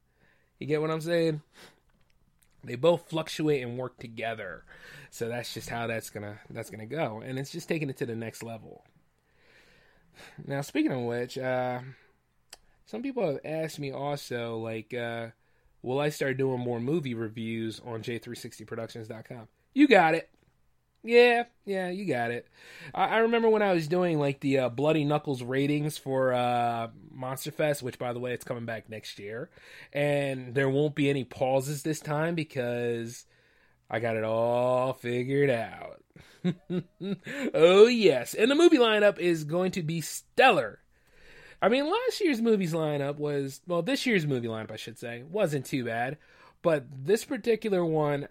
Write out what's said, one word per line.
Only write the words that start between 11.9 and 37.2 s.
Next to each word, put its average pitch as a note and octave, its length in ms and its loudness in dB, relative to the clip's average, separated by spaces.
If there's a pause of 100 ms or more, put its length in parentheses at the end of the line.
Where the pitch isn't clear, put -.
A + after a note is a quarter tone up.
some A3 160 -10
people B3+ 240 -4
have C#3 180 -2
asked D#3+ 360 -6
me C#3 120 -6
also, B2+ 640 -6
like, A2+ 360 -8
uh, A#2 360 -6 (520)
will B2+ 180 -2
I D3 100 0
start C3+ 280 -2
doing C3 220 0
more A#2+ 200 -4
movie C3+ 360 -2
reviews A2+ 680 -6
on A2+ 180 -10
J A#2 180 -6
three A#2+ 160 -12
sixty A#2 300 -14
productions A2+ 420 -10
dot A2+ 200 -14
com? A#2+ 200 -16 (260)
You C#4+ 140 8
got F3 260 8
it. - 160 -4 (720)
Yeah, A#3+ 400 6 (220)
yeah, F#3 240 -2
you G3 160 -6
got A#2+ 260 0
it. A#2+ 160 -8 (440)
I, F3+ 120 0
I G3 140 2
remember A3+ 300 4
when G#3+ 140 4
I G3 120 4
was E3 140 0
doing, F3 300 2
like, C#3+ 220 0
the, C3+ 180 2
uh, B2+ 120 2
Bloody C#3+ 360 2
Knuckles D3 380 0
ratings C#3+ 560 0
for, C3 340 0
uh, A#2+ 540 0 (240)
Monster C3 400 -8
Fest, D3 320 0
which, B2 160 -8
by B2 120 -4
the A#2+ 80 -8
way, B2 140 -4
it's A2+ 100 -8
coming A#2+ 220 -8
back A2+ 240 -10
next - 300 -14
year. A2+ 320 -10 (420)
And C#3 640 -2
there C#3 120 2
won't C#3+ 280 2
be C#3+ 140 2
any C#3 140 0
pauses C3+ 600 -2
this D#3 160 -4
time D3+ 340 -2
because A#2+ 920 -4 (640)
I A2+ 120 -2
got A2+ 160 0
it A2 80 0
all B2 720 2
figured B2+ 580 0
out. F#2+ 500 -6 (420)
<laughs> F3+ 400 -2 (680)